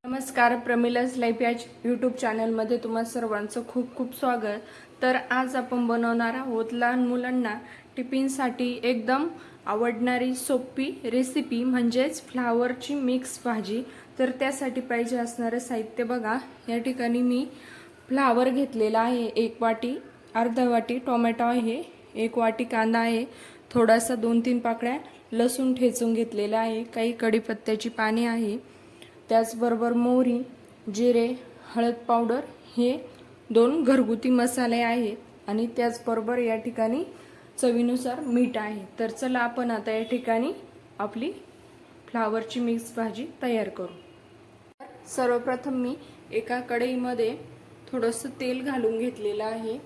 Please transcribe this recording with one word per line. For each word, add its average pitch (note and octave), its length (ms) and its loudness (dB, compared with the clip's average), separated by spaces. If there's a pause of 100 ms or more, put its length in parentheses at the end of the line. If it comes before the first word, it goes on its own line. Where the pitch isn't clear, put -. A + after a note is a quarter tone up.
नमस्कार, B3 560 2
प्रमिला's A#3+ 580 2
लाईफ A#3 240 0
या A#3 80 4 (360)
YouTube B3 360 2
चॅनलमध्ये A3+ 560 0
तुम्हा A3+ 260 -2
सर्वांचं A3+ 640 -4
खूप B3 280 -4
खूप B3+ 200 -6
स्वागत. A3+ 480 -2 (380)
तर B3+ 140 4 (160)
आज B3+ 240 0
आपण B3 320 0
बनवणार A#3 480 0
आहोत A#3 380 -4
लहान B3 340 2
मुलांना B3 460 0 (440)
टिफिनसाठी C4 680 -2 (160)
एकदम B3 440 2 (380)
आवडणारी A#3+ 720 0
सोपी C4 540 -2 (160)
रेसिपी B3+ 580 0
म्हणजेच B3+ 640 2
फ्लावरची B3 680 0
मिक्स B3+ 500 -2
भाजी. A3 360 -2 (380)
तर B3+ 200 2
त्यासाठी C4 420 -2
पाहिजे A#3+ 360 -2
असणारं A#3 420 -2
साहित्य A#3 440 -4
बघा, A#3 340 -2 (320)
या A#3 100 0
ठिकाणी B3 420 0
मी B3 240 2 (640)
फ्लावर C4 420 4
घेतलेला A3+ 500 2
आहे A#3+ 260 2
एक A3 360 0
वाटी, A3+ 340 0 (400)
अर्धा A#3+ 340 2
वाटी A#3 300 2
टोमॅटो A#3+ 440 2
आहे, A#3+ 380 2 (340)
एक A3+ 220 0
वाटी A3+ 280 2
कांदा A3+ 340 2
आहे, A#3 240 2 (480)
थोडासा A#3 440 6
दोन A#3 300 2
तीन B3 140 2
पाकळ्या A#3+ 380 -2 (340)
लसूण B3+ 420 2
ठेचून A#3+ 400 2
घेतलेला A3 460 0
आहे, A3+ 240 -2
काही A#3 280 -2
कढीपत्त्याची A3+ 760 0
पाने A3+ 360 0
आहे, A3+ 320 -2 (720)
त्याचबरोबर A3+ 640 2
मोहरी, A#3+ 440 4 (560)
जिरे, A#3 320 4 (400)
हळद A#3 280 0 (140)
पावडर A#3 320 2 (280)
हे A#3+ 240 2 (580)
दोन B3 340 4
घरगुती A#3+ 460 4
मसाले B3 520 2
आहेत A#3 680 -2
आणि A3 160 0 (120)
त्याचबरोबर A#3 600 0
या A3+ 180 0
ठिकाणी A3+ 480 -2 (540)
चवीनुसार B3 640 2
मीठ A#3+ 380 2
आहे. G#3+ 260 -6 (160)
तर A3+ 120 0
चला B3+ 280 -2
आपण A#3+ 320 0
आता G#3+ 200 -2
या A3+ 120 0
ठिकाणी A#3+ 480 0 (480)
आपली A3 320 -4 (760)
फ्लावरची A3+ 520 -2
मिक्स A#3 360 -2
भाजी A3+ 300 -4 (160)
तयार A3+ 280 0
करू. - 1160 -16 (240)
सर्वप्रथम B3 640 -2
मी B3 200 -2 (360)
एका A#3 300 -4
कढईमध्ये B3 760 -2 (560)
थोडंसं A#3 480 -2
तेल B3+ 220 -2
घालून A#3+ 360 0
घेतलेलं G#3+ 460 -2
आहे. A3+ 420 -4